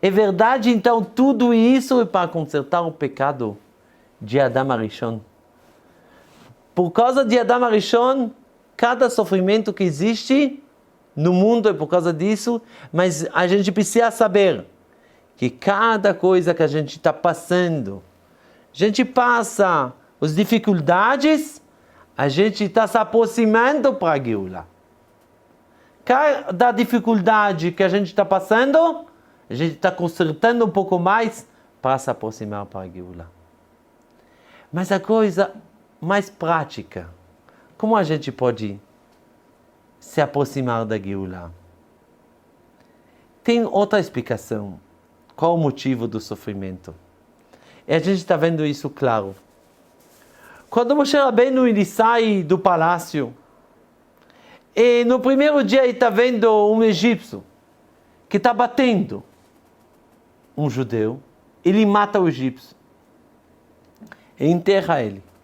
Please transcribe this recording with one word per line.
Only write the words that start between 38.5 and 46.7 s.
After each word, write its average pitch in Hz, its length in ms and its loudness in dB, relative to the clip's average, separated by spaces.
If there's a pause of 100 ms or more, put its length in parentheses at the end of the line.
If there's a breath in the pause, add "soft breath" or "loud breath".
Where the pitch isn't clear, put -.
se - 200 -6
aproximar 135 640 -2
da 110 140 -4
Geulah? 95 540 -10 (1900 soft breath)
Tem 233 200 2
outra 202 360 0
explicação. 110 800 -8 (560)
Qual 165 180 0
o 170 60 0
motivo 131 480 -4
do 107 120 -8
sofrimento? 95 760 -12 (920 soft breath)